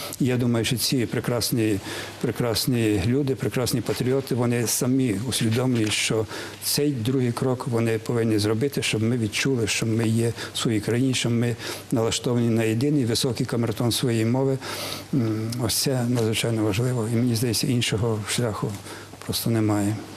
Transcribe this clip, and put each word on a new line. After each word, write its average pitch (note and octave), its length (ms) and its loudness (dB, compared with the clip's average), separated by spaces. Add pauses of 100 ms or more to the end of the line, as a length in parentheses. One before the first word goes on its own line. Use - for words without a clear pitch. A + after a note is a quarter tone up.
(200)
І D#3+ 60 2
я B2+ 120 2
думаю, A#2+ 280 2
що A#2+ 120 0
ці A#2+ 280 0
прекрасні, A2 720 0 (420)
прекрасні A2+ 840 0
люди, C3 300 2
прекрасні B2 460 -2
патріоти, C3 540 0
вони A#2+ 320 2
самі B2+ 480 2 (140)
усвідомлюють, A2+ 640 0
що A2 320 0 (380)
цей D3 280 0
другий B2+ 400 2
крок B2+ 360 0
вони A2+ 300 2
повинні A2+ 420 0
зробити, A2+ 420 0
щоб A2 220 0
ми A#2 140 2
відчули, A2+ 500 0
що - 180 -2
ми A2+ 220 2
є A2+ 260 2 (200)
в - 40 -6
своїй A2 220 0
країні, A#2+ 340 2
що A#2+ 160 0
ми A#2 260 0 (360)
налаштовані A#2+ 580 2
на A2+ 140 2
єдиний B2 420 2
високий A#2+ 400 0
камертон A#2 460 0
своєї A2+ 340 2
мови. C3+ 320 2 (560)
М, A2 380 0 (120)
ось G#2+ 120 0
це C3 340 0
надзвичайно A2+ 540 0
важливо. A2+ 500 0
І - 20 0
мені A#2 200 2
здається, A2 320 0
іншого A#2 520 0 (100)
шляху A#2+ 420 -2 (540)
просто - 240 -2
немає. G#2+ 460 2 (220)